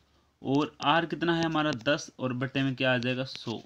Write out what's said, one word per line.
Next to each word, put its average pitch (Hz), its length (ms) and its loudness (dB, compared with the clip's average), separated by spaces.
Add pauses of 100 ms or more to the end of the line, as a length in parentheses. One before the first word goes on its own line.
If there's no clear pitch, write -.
(440)
और 143 380 2
आर 160 240 4
कितना 165 300 0
है 165 80 2
हमारा 156 280 2
दस, 143 480 -2
और 127 140 -2
बटे 135 300 -2
में 135 120 0
क्या 131 180 2
आ 123 40 4
जाएगा 123 260 -2
सौ। - 420 -8